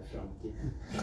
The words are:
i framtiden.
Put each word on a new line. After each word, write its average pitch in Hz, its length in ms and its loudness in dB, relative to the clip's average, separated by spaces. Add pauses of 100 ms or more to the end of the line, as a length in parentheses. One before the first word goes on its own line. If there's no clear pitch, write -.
i - 40 -6
framtiden. - 640 0 (320)